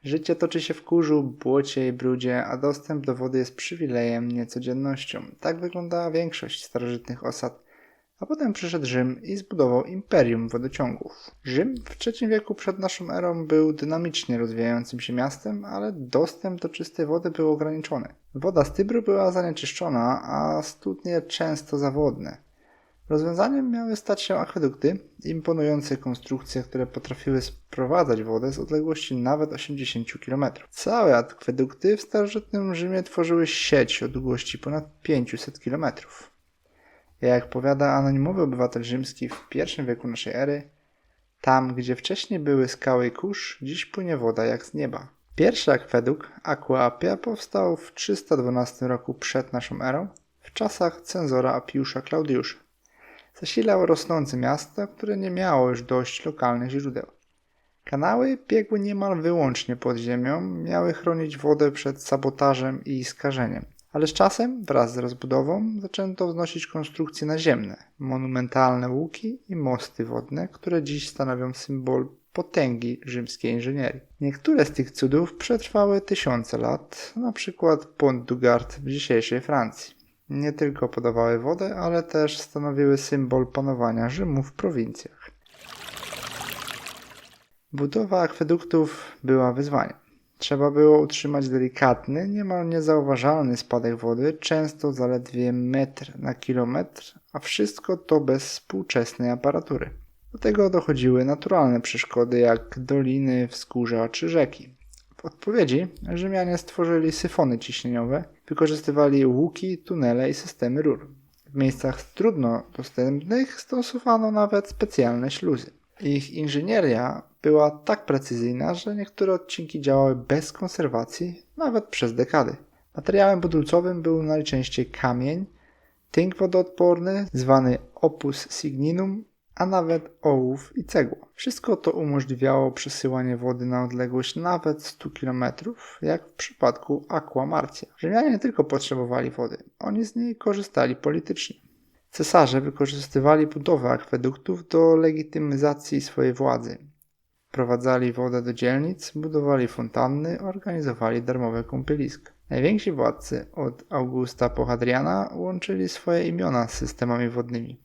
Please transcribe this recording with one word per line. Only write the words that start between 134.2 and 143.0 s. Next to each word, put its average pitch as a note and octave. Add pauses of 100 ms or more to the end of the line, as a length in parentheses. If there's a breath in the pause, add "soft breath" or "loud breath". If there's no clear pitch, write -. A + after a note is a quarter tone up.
nawet E3
stu -
kilometrów, B2+
jak D#3+
w -
przypadku -
Aqua D3
Marcia. D3+ (100)
Rzymianie A3+
nie A3
tylko -
potrzebowali B2+
wody, B2 (220)
oni G#3+
z G#3+
niej A#3
korzystali G3
politycznie. - (540)
Cesarze C3+
wykorzystywali C#3+